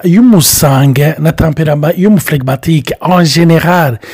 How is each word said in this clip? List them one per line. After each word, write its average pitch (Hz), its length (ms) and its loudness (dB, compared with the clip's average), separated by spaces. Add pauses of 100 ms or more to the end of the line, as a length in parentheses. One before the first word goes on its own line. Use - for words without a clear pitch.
y'umusange 151 1120 2
na 156 140 0
tamperama 151 640 -2
y'umuflegmatike, 156 1040 -2
en 175 220 0
general, 165 760 0 (160)